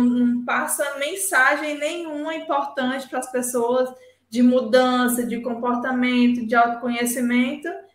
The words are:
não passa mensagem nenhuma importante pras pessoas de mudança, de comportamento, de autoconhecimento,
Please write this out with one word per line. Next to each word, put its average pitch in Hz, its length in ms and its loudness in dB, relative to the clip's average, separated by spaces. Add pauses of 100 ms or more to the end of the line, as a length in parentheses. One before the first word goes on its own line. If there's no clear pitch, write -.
não 240 420 2
passa 277 540 -4
mensagem 294 800 0
nenhuma 320 560 -6
importante 269 760 -4
pras 254 220 -6
pessoas 247 580 0 (400)
de 247 140 2
mudança, 247 840 4
de 233 160 -6
comportamento, 247 1040 0
de 220 80 -2
autoconhecimento, 240 1120 0 (280)